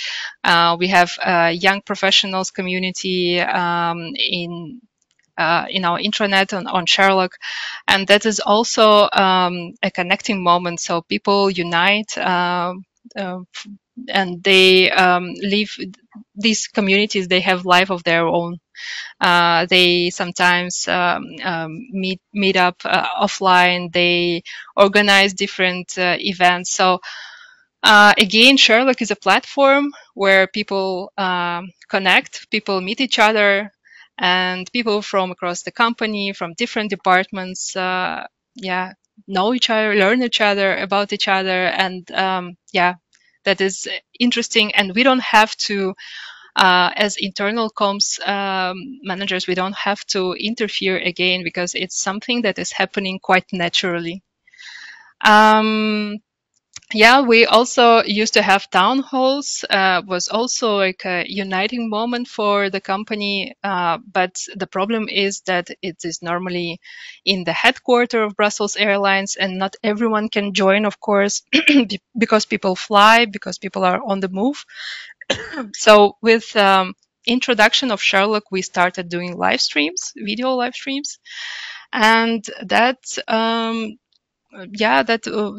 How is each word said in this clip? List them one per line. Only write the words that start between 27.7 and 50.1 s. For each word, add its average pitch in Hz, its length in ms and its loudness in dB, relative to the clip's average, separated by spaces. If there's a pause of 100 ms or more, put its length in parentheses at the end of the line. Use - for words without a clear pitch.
uh, 208 340 8
again, 226 400 6
Sherlock 247 440 4
is 208 100 -4
a 202 40 -2
platform 277 800 2 (200)
where 196 340 4
people, 196 720 -4
um, 180 540 -4 (160)
connect, 190 640 0
people 202 300 -2
meet 190 180 -6
each 269 180 -2
other, 208 540 2 (460)
and 185 560 -2
people 220 280 -2
from 185 300 -2
across 175 300 -8
the 180 100 -12
company, 214 600 -2
from 170 220 -8
different 226 340 -6
departments, 185 880 -2
uh, 185 500 -4 (280)
yeah, 185 360 -6 (340)
know 196 280 0
each 247 160 -2
other, 214 260 0
learn 214 260 2
each 240 200 -2
other, 196 340 2
about 196 380 -2
each 202 160 -4
other, 190 380 0
and, 185 440 -4
um, 185 460 -4 (160)
yeah, 180 220 2 (500)
that 196 160 0
is 190 260 -4 (320)
interesting. 233 540 0
And 196 220 0
we 240 80 2
don't 262 180 4
have 220 360 2
to, 196 360 -4 (600)
uh, 180 400 4
as 202 220 -2
internal 208 520 -4
comms, 202 580 -4
um, 190 760 -6
managers, 190 420 -6
we 180 80 -4
don't 185 220 -4
have - 320 -6
to 185 260 -4